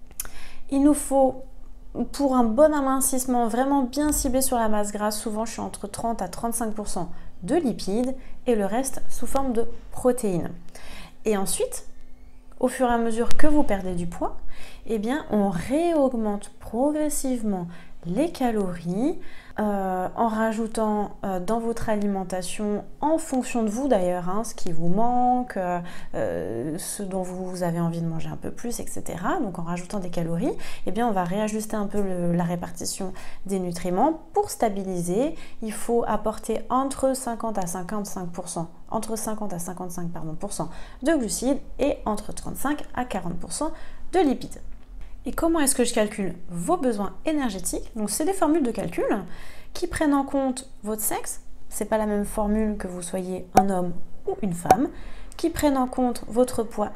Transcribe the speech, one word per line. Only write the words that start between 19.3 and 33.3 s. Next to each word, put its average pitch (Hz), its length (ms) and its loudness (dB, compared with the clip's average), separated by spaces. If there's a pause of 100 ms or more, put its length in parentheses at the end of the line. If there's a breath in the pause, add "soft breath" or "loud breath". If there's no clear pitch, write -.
euh, 190 560 -2
en 233 140 2
rajoutant, 220 840 0 (120)
euh, 190 160 -2
dans 208 180 -2
votre 233 300 -2
alimentation, 202 960 -2 (160)
en 302 160 2
fonction 254 460 -2
de 220 80 0
vous 262 180 -2
d'ailleurs, 180 400 2
hein, 208 160 0
ce - 100 -8
qui - 180 2
vous 165 160 8
manque, 247 680 4
euh, 180 240 0 (340 loud breath)
euh, 110 600 -2
ce - 260 -8
dont 185 200 -4
vous 180 400 -6
avez 170 180 0
envie 170 220 0
de 165 40 -2
manger 160 220 0
un 151 80 -6
peu - 140 -6
plus, 233 280 -6
et - 80 -4
cetera. 233 540 -2
Donc 180 180 -4
en 170 40 -4
rajoutant 180 380 -4
des 180 100 -4
calories, 170 440 0 (300 loud breath)
eh - 60 0
bien, 233 180 2
on 214 40 0
va 185 120 2
réajuster 214 520 -2
un 202 100 -2
peu 202 160 0
le, 180 320 0
la 175 100 2
répartition 175 720 -4 (320 loud breath)